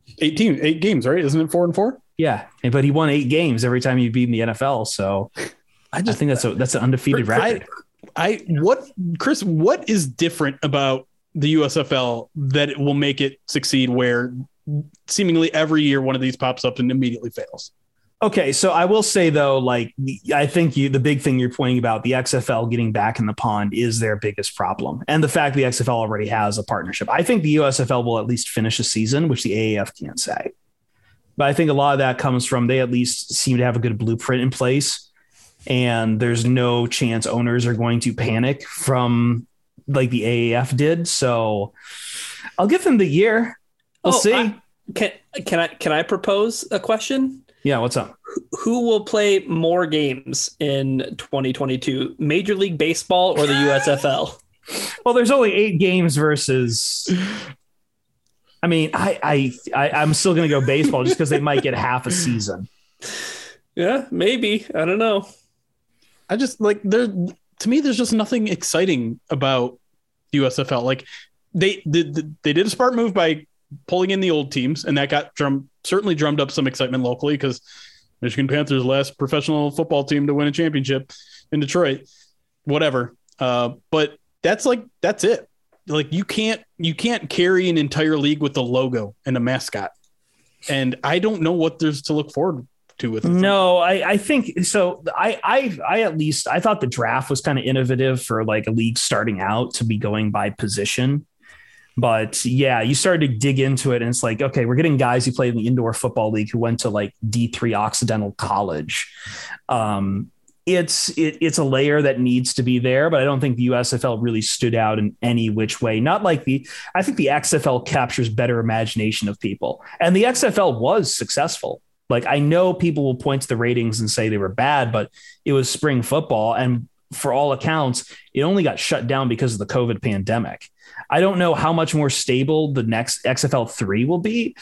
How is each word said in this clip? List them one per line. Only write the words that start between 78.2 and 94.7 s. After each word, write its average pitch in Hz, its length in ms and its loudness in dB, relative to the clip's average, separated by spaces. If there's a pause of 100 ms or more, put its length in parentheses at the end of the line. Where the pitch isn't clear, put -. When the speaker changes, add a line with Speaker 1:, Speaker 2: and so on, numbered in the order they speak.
Speaker 1:
Michigan 123 260 -2
Panthers, 139 380 0
last 135 340 0
professional 147 540 0
football 156 320 0
team 143 240 0
to 143 60 0
win 147 120 2
a 143 60 0
championship 139 600 -2 (380)
in 151 80 -2
Detroit, 143 440 0 (640)
whatever. 135 520 0 (240)
Uh, 123 300 0 (200)
but 151 280 0 (240)
that's, 170 240 0
like, 254 180 0 (160)
that's 214 240 -2
it. 214 240 0 (400)
Like, 151 240 -2
you 190 120 -2
can't, 220 380 -2 (160)
you 165 160 -2
can't 220 340 -2
carry 180 400 2
an 170 80 2
entire 156 400 0
league 147 240 0
with 143 160 -2
a 135 60 0
logo 123 540 -2 (100)
and 131 100 0
a 123 40 0
mascot. 123 500 -4 (800)
And 131 340 0
I 151 160 0
don't 202 240 -2
know 165 100 2
what 160 280 0
there's 151 220 -2
to - 100 -4
look 151 200 -2
forward 143 340 -4 (320)
to 120 120 -2
with 110 140 -4
it. 170 60 2
Speaker 2:
No, 185 480 4
I, 175 320 2
I 208 60 4
think 202 480 0
so. 180 380 0 (140)